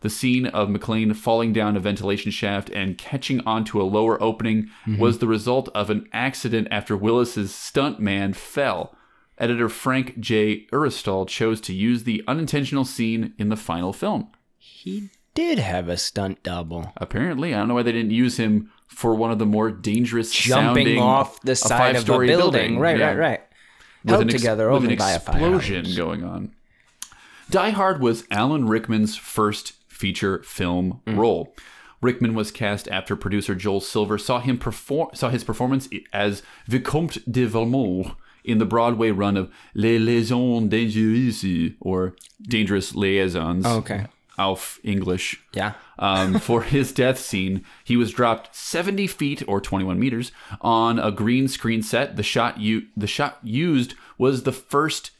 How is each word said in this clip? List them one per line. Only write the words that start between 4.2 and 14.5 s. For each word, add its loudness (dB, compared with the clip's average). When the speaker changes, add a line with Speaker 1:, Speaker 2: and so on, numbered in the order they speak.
Speaker 1:
opening 0
Speaker 2:
Mm-hmm. 0
Speaker 1:
was 4
the 0
result 0
of -2
an -2
accident -2
after -2
Willis's 0
stuntman -2
fell. -4
Editor 0
Frank -2
J. 0
Uristol 0
chose 0
to -8
use 0
the -2
unintentional -2
scene -2
in 0
the 0
final -4
film. -4